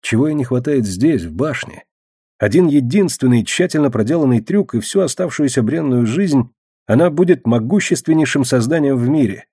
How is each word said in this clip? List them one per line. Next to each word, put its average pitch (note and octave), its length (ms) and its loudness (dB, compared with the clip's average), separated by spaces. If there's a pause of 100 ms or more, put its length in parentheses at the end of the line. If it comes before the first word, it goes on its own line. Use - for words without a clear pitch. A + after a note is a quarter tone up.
Чего C3+ 260 0
ей D#3 60 -2
не C#3+ 100 -2
хватает B2+ 400 -2
здесь, G2+ 400 0
в E2 80 -10
башне? - 520 -8 (540)
Один B2 280 2
единственный C3+ 760 2
тщательно D3+ 460 0
проделанный B2 520 0
трюк, G3 320 -2
и A2+ 60 0
всю - 200 -2
оставшуюся C#3+ 640 -2
бренную B2+ 420 0
жизнь C#3 460 0 (360)
она C#3+ 220 4
будет E3+ 380 2
могущественнейшим D3 1000 0
созданием C3+ 540 0
в A#2+ 100 0
мире. C3+ 440 -2